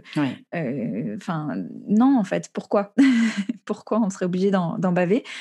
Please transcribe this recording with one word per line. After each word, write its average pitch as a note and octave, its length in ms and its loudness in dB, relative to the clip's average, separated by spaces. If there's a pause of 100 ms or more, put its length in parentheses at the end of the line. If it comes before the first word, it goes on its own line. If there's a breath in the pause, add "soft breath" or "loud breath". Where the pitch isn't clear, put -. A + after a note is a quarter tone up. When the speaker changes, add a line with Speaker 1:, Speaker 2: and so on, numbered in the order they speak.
(180 loud breath)
Speaker 1:
Ouais. D4 200 0 (180)
Speaker 2:
euh, A#2+ 600 -4
enfin, D#3 320 -6 (400)
non, B3 320 4
en F#3+ 60 2
fait, F3 260 -4
pourquoi ? - 460 -2
<laughs> A3+ 680 2
Pourquoi G#3 360 -2
on G3+ 80 0
serait F#3+ 160 -4
obligé F#3 260 2
d'en, F3+ 260 0
d'en F3+ 140 2
baver ? » F3+ 320 2 (180 loud breath)